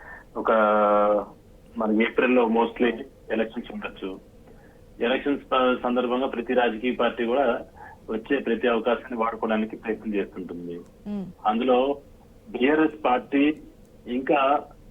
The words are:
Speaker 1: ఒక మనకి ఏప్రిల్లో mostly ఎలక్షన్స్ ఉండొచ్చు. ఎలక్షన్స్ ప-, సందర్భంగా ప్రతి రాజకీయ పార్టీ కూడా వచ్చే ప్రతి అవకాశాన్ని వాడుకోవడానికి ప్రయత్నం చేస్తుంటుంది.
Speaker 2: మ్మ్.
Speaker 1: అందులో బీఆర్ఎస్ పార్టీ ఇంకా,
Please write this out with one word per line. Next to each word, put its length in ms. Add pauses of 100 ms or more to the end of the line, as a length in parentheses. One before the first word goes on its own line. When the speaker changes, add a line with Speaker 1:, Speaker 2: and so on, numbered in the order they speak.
(360)
Speaker 1:
ఒక 160 (1300)
మనకి 240
ఏప్రిల్లో 420
mostly 480 (380)
ఎలక్షన్స్ 420
ఉండొచ్చు. 480 (800)
ఎలక్షన్స్ 420 (100)
ప-, 300
సందర్భంగా 440
ప్రతి 280
రాజకీయ 400
పార్టీ 300
కూడా 360 (500)
వచ్చే 280
ప్రతి 300
అవకాశాన్ని 500
వాడుకోవడానికి 580
ప్రయత్నం 380
చేస్తుంటుంది. 640 (260)
Speaker 2:
మ్మ్. 200 (200)
Speaker 1:
అందులో 520 (500)
బీఆర్ఎస్ 560
పార్టీ 560 (460)
ఇంకా, 580 (260)